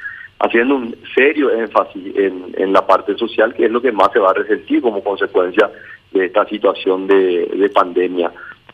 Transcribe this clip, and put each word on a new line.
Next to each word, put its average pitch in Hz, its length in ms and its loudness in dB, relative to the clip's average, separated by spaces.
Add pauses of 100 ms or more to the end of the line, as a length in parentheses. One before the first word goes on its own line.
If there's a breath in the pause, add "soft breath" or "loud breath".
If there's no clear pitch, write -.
(400 loud breath)
haciendo 117 360 0
un 117 200 -6 (180)
serio 139 380 2
énfasis 101 640 -2
en, 92 420 -2
en 95 160 0
la 92 140 2
parte 95 300 2
social, 110 360 0
que 120 120 0
es 110 60 2
lo 117 100 0
que 123 100 0
más 98 220 2
se 120 60 2
va 95 120 4
a - 20 0
resentir 104 480 -2
como 107 220 -2
consecuencia 98 680 0 (420 loud breath)
de 95 140 0
esta 101 220 0
situación 95 600 -2
de, 92 380 2
de 98 240 0
pandemia. 90 600 0 (420 loud breath)